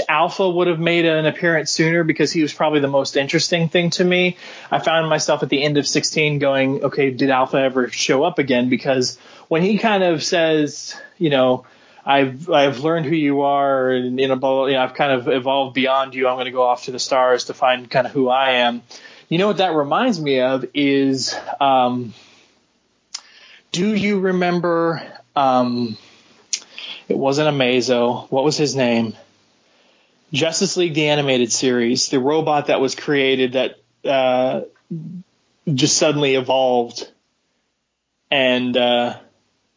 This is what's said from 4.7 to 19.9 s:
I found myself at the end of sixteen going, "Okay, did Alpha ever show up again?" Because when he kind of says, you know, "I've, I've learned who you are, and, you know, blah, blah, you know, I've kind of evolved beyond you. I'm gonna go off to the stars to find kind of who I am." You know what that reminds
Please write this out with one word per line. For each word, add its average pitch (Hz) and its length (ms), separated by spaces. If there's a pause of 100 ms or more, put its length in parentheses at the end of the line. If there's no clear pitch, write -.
I 147 80
found 160 300
myself 151 340
at 143 60
the 139 140
end 147 160
of 143 80
sixteen 147 520
going, 135 460
"Okay, 139 260
did 131 200
Alpha 131 260
ever 131 320
show - 360
up 175 140
again?" 127 300
Because 127 480 (320)
when 160 140
he 202 160
kind 202 240
of 170 200
says, 156 720 (220)
you 165 140
know, 127 340 (400)
"I've, 139 460
I've 139 300
learned 160 260
who 156 80
you 143 280
are, 139 480
and, 127 300
you 135 80
know, 131 80
blah, 135 160
blah, 135 140
you 139 80
know, 131 80
I've 127 120
kind 143 180
of 123 160
evolved 131 460
beyond 131 400
you. 131 140
I'm 127 80
gonna 127 140
go 127 140
off 123 200
to 139 60
the 123 80
stars 127 480
to - 80
find 127 340
kind 127 180
of 117 60
who 131 160
I 131 220 (160)
am." 120 160 (480)
You 165 80
know 196 80
what 202 120
that 185 160
reminds 165 460